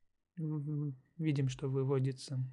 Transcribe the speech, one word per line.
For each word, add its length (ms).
В-, 540
в-, 40
видим, 320
что 200
выводится 680